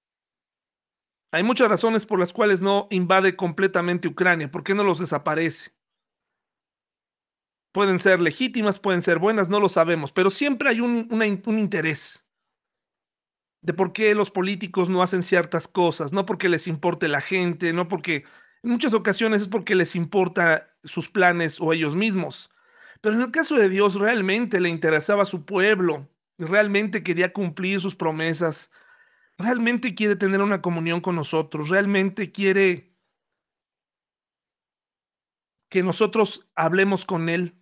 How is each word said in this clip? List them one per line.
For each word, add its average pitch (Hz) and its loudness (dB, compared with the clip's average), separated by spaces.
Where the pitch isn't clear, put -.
Hay 165 2
muchas 240 4
razones 220 0
por 190 0
las 175 0
cuales 202 2
no 202 0
invade 190 2
completamente 175 -2
Ucrania. 165 0
¿Por 156 -10
qué 196 -2
no 208 0
los 180 2
desaparece? 160 -4
Pueden 190 2
ser 185 4
legítimas, 214 0
pueden 185 0
ser 170 2
buenas, 196 2
no 202 2
lo 202 4
sabemos, 165 0
pero 185 2
siempre 277 0
hay 233 2
un, 240 -2
una 220 2
in-, 196 -2
un 220 0
interés 160 -4
de 165 -4
por 180 -2
qué 208 2
los 208 0
políticos 185 -2
no 185 2
hacen 180 0
ciertas 170 0
cosas, 160 0
no 196 -2
porque 190 -2
les 170 -2
importe 165 -2
la 147 0
gente, 175 -2
no 175 -2
porque, 160 -4
en 240 -4
muchas 240 0
ocasiones 214 0
es 202 -6
porque 196 -2
les 175 0
importa 170 0
sus 156 -8
planes 175 2
o 160 0
ellos 156 0
mismos. 185 -4
Pero 214 0
en 233 2
el 247 -2
caso 311 -2
de 208 6
Dios 196 2
realmente 202 0
le 180 2
interesaba 165 2
a - 2
su 180 -6
pueblo, 185 0
realmente 202 0
quería 180 0
cumplir 190 -2
sus 190 -4
promesas, 160 -4
realmente 233 -2
quiere 208 0
tener 196 0
una 202 0
comunión 170 -2
con 175 -4
nosotros, 151 -4
realmente 196 0
quiere 190 0
que 185 2
nosotros 202 0
hablemos 180 2
con 165 -2
Él, 170 -4